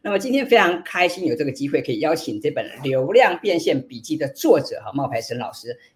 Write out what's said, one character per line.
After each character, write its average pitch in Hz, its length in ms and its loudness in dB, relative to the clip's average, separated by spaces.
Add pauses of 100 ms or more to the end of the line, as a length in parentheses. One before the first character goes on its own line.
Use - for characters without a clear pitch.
那 214 80 -6
么 202 80 2
今 240 160 -2
天 277 100 2
非 233 140 6
常 185 260 2
开 180 240 0
心 175 200 -4
有 - 80 0
这 147 100 -4
个 135 60 -2
机 139 180 -6
会 143 100 2
可 135 120 -4
以 110 80 -4
邀 156 160 0
请 113 260 -6
这 147 80 -2
本 127 160 -4 (160)
《流 135 300 0
量 214 280 6
变 180 200 0
现 160 280 0
笔 117 140 -14
记》 156 180 -4
的 143 100 -2
作 202 300 4
者 - 240 -8
哈， 104 100 -12
冒 135 140 -2
牌 113 140 -4
神 120 160 -10
老 113 160 -10
师 117 240 -14 (180)